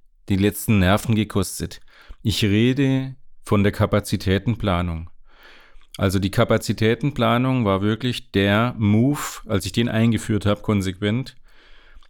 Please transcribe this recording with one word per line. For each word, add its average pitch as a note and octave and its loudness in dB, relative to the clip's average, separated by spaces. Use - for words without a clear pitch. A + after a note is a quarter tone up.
die G2+ 0
letzten G2+ 2
Nerven F#2+ 2
gekostet. G2+ -4
Ich G#2 0
rede C3 2
von G#2 2
der G2+ 2
Kapazitätenplanung. F#2+ -2
Also G2 2
die F#2+ 0
Kapazitätenplanung A#2+ 0
war G2 2
wirklich A2 -2
der G2+ 2
Move, A#2 2
als G2+ -2
ich F#2+ -6
den A#2+ 0
eingeführt A2 0
habe, G#2 0
konsequent, G#2 -2